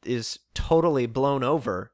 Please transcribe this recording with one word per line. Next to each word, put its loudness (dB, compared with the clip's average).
is -4
totally 2
blown 0
over -2